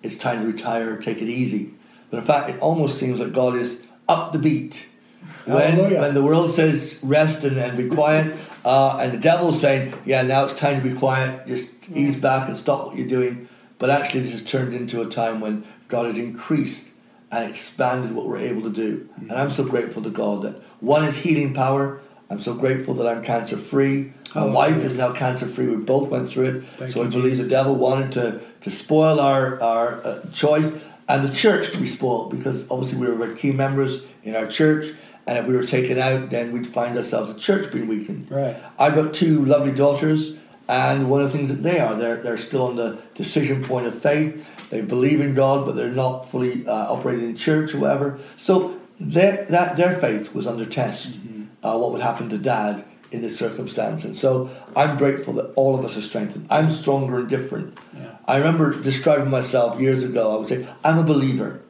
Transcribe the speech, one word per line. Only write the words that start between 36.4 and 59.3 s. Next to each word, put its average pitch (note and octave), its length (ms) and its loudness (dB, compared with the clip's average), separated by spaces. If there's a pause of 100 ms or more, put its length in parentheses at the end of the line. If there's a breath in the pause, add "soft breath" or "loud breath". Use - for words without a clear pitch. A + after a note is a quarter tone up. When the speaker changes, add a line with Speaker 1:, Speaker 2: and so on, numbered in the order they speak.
Speaker 1:
we'd A#2+ 140 -4
find A#2+ 320 -4
ourselves, A2 360 -4
the - 60 -16
church - 320 0
being A2+ 160 -4
weakened. - 420 -6
Speaker 2:
Right. C#3 260 -2 (220 loud breath)
Speaker 1:
I've D3 160 6
got D#3 200 2
two D#3 320 4
lovely C#3 260 4
daughters, C#3+ 600 2 (360 loud breath)
and C3 420 2
one C#3+ 120 4
of C3+ 100 0
the D3+ 60 -2
things C#3+ 120 -2
that - 120 -2
they E3+ 180 2
are, A2+ 140 2
they're, A#2 220 -2
they're A#2 220 -4
still B2+ 280 -2
on A#2+ 100 -2
the A2+ 220 -4 (160 loud breath)
decision C3+ 500 0
point B2 220 -2
of A2 120 -6
faith. D3+ 500 0 (220 loud breath)
They A2 100 -4
believe B2+ 400 2
in C#3 140 0
God, C3+ 320 4
but C3+ 100 -4
they're A#2+ 140 -2
not C3 400 -2
fully, B2 360 -2
uh, G#2+ 60 0 (180)
operating A#2+ 380 -2
in A2+ 80 -6
church D#3 380 0
or C#3 60 -4
whatever. C#3 380 0 (200 loud breath)
So - 420 2 (180)
their, F#3+ 520 2
that, F3 260 2
their F3 180 2
faith G#2+ 400 -2
was G#2 120 -4
under A#2 180 -6
test, A#2+ 540 -4
Speaker 2:
Mm-hmm. G#2+ 240 -14 (200)
Speaker 1:
uh, A2 140 -2
what A#2+ 160 0
would B2 80 -6
happen A#2 300 -4
to G#2+ 80 -4
Dad G#2 440 -2 (280)
in A#2 100 -8
this A2 180 -8
circumstance. - 680 -4
And - 100 -8
so C3 320 0 (260 loud breath)
I'm C#3+ 220 2
grateful C#3 380 0
that - 220 -6
all C3+ 220 4
of C3 60 -4
us A2 140 -8
are - 20 -8
strengthened. - 480 -8
I'm D#3 220 4
stronger C3+ 480 0
and A#2 100 -4
different. - 500 -6 (160 loud breath)
Speaker 2:
Yeah. - 140 -14 (180 loud breath)
Speaker 1:
I C3 120 4
remember D#3+ 360 4
describing C3+ 540 2
myself B2 500 2